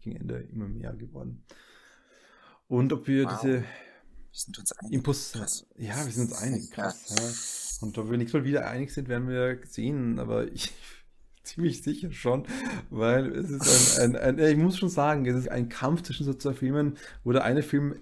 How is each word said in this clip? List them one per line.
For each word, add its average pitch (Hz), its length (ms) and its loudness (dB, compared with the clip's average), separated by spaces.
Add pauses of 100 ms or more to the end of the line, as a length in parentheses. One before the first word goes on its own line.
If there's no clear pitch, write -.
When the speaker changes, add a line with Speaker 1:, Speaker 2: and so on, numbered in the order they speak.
Speaker 1:
gegen - 140 -8
Ende 120 240 -6 (120)
immer 107 160 -6
mehr 113 260 -6
geworden. 120 500 -12 (1200)
Und 131 260 4
ob - 140 -4
wir 135 180 4
Speaker 2:
Wow. 107 160 -2
Speaker 1:
diese 131 200 4
Speaker 2:
Wir - 40 -6 (640)
sind - 280 -10
uns - 140 -4
einig. 208 200 -8
Speaker 1:
Impos-, 135 400 0
Speaker 2:
Krass. - 320 -6 (120)
Speaker 1:
ja, 120 280 -4
wir 120 80 -4
sind 117 180 0
uns - 100 -8
einig. 120 280 -2
Speaker 2:
Ja. - 140 -18
Speaker 1:
Krass, - 960 -4
ja. 110 60 -4
Und 104 100 -8
ob 110 140 -2
wir 120 60 2
nächstes 120 220 2
Mal 127 60 0
wieder 135 240 2
einig 131 240 -4
sind, 131 160 -4
werden 123 180 -2
wir 127 380 0
sehen, 123 540 -2
aber 113 320 -2
ich - 200 -6 (360)
<laughs> - 360 -20
ziemlich - 400 -2
sicher 151 300 -4
schon, 123 320 0 (460)
weil 123 440 2
es 143 140 -2
ist 139 500 6
ein, 123 160 6
ein, 135 240 2
ein, 156 80 8
ich 151 100 6
muss 180 200 4
schon 185 120 2
sagen, 147 360 2
es 123 100 2
ist 127 140 -2
ein 123 200 0
Kampf 156 340 0
zwischen - 200 -4
so 139 120 0
zwei 135 180 -2
Filmen, 143 440 2 (260)
wo 120 100 2
der 131 100 6
eine 135 200 4
Film 143 380 2